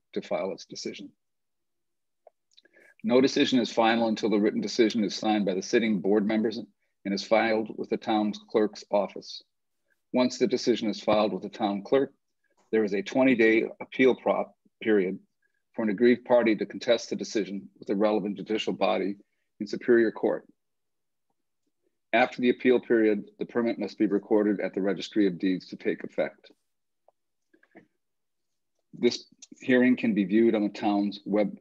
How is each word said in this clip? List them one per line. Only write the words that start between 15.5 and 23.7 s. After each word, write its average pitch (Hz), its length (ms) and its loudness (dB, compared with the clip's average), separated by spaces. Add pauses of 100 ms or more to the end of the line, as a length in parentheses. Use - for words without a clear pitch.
for 117 120 -6
an 110 40 0
aggrieved 120 380 2
party 117 280 4
to 98 120 -4
contest - 420 -2
the 107 80 -6
decision 98 640 -6
with - 100 -20
the 107 80 -2
relevant 104 400 0
judicial 104 380 -6
body 98 420 -2 (420)
in 107 80 -8
Superior 113 440 2
Court. - 340 -4 (1700)
After 123 300 0
the 123 80 2
appeal 123 320 4
period, 107 440 2 (140)
the 104 60 -6
permit 113 340 -4